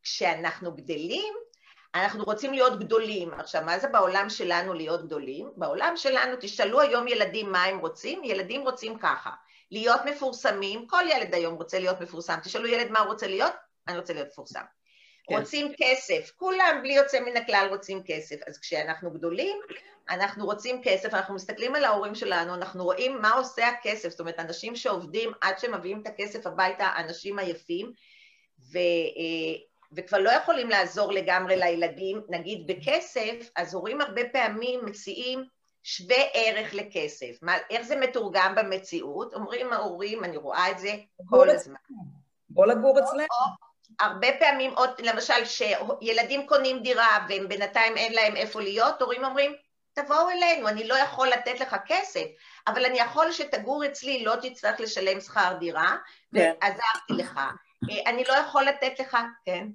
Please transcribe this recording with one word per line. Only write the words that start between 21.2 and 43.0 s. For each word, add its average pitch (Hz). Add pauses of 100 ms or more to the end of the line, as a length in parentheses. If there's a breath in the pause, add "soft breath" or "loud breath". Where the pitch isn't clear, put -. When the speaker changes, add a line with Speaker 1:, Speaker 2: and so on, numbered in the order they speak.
Speaker 1:
מסתכלים 220
על 294
ההורים 208
שלנו, 180
אנחנו 180
רואים 233
מה 214
עושה 240
הכסף, 214
זאת 165
אומרת, 165
אנשים 170
שעובדים 214 (100)
עד 190
שמביאים 208
את 220
הכסף 208
הביתה, 185
האנשים 175
היפים, 180 (800 soft breath)
ו-, 160 (400)
אה, 165 (280)
וכבר 180
לא 196
יכולים 262
לעזור 202
לגמרי 185
לילדים, 180
נגיד 170
בכסף, 233
אז 180
הורים 220
הרבה 226 (120)
פעמים 233
מציעים 247 (380)
שווה 247 (100)
ערך 220
לכסף. 151
מה, 180 (120)
איך 226
זה 240
מתורגם 202
במציאות? 190
אומרים 240
ההורים, 202
אני 170
רואה 151
את 180
זה 202 (380)
כל 254
Speaker 3:
בוא 294
Speaker 1:
הזמן. 277 (760)
Speaker 3:
בוא 196
לגור 247
אצלנו. 269